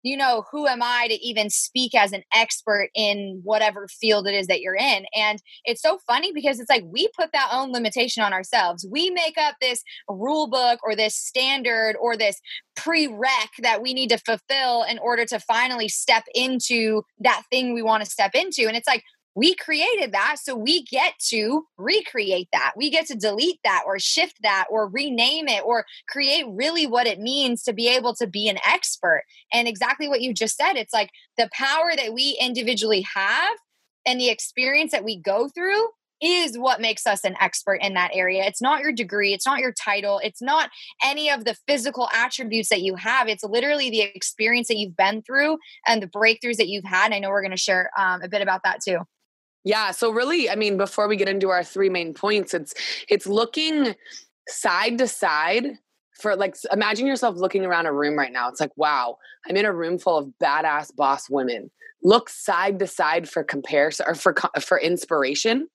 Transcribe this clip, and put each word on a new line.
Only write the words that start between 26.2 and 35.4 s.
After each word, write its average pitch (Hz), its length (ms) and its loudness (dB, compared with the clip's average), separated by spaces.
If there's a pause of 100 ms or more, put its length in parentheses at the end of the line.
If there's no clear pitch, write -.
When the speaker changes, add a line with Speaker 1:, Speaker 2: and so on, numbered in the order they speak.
Speaker 1:
really 294 380 0
what 240 180 2
it 202 140 0
means 254 460 0
to 240 80 -2
be 226 140 0
able 240 280 2
to 240 100 -2
be 208 240 -2
an 190 160 -2
expert. 185 600 0 (280)
And 233 140 2
exactly 247 400 -2
what 269 140 0
you 254 120 -2
just 220 240 -2
said, 349 160 2
it's 240 180 -4
like 214 200 0 (260)
the 233 160 2
power 311 420 2
that 233 200 -4
we 269 260 0
individually 220 720 0
have 254 420 0 (520)
and 254 120 0
the 247 100 2
experience 269 600 0
that 226 120 -2
we 208 180 -6
go 202 280 0